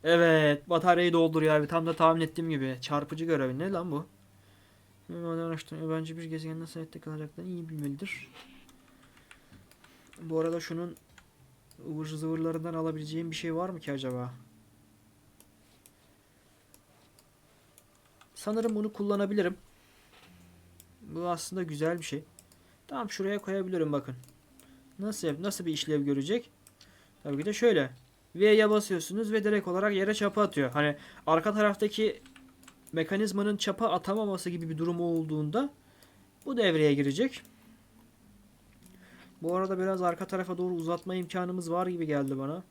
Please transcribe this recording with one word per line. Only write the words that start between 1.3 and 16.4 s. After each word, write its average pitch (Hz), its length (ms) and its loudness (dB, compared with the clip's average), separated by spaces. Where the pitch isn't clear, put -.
abi. 151 120 4
Tam 165 200 0
da 165 60 0
tahmin 165 280 6
ettiğim 165 300 -2
gibi. 131 300 -2
Çarpıcı 147 440 -4
görevi. 135 340 0
Ne 185 120 -2
lan 175 200 -4
bu? 147 160 -4
Bence 160 440 -4
bir 165 80 -10
gezegen 160 360 -8
nasıl 160 140 -12
hayatta 160 260 -12
kalacaklarını 156 500 -10
iyi 170 180 -8
bilmelidir. 147 600 -8
Bu 160 180 -2
arada 165 200 -2
şunun 170 360 -8
ıvır 156 180 -8
zıvırlarından 160 680 -4
alabileceğim 160 560 -6
bir 160 60 -8
şey 165 180 -6
var 175 140 -2
mı 180 120 -10
ki 143 120 -8
acaba? 127 420 -4